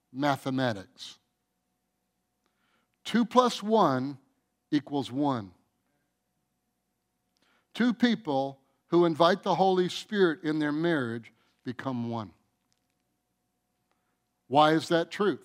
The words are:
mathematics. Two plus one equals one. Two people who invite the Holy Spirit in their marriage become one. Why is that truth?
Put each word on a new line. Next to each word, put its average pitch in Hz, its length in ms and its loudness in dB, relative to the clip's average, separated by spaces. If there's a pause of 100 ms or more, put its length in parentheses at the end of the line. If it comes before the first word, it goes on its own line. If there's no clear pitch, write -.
(120)
mathematics. 131 1080 -4 (1900)
Two 233 180 2
plus 240 400 2
one 143 540 2 (540)
equals 139 420 -4
one. 127 380 -4 (2250)
Two 240 200 2
people 139 680 -2 (280)
who 175 180 4
invite 170 360 4
the 190 140 0
Holy 185 320 2
Spirit 180 560 0
in 156 160 -2
their 147 140 -2
marriage 139 580 -2 (320)
become 120 460 -6
one. 110 220 -8 (2250)
Why 151 240 4
is 160 160 -2
that 170 220 0
truth? 175 340 -2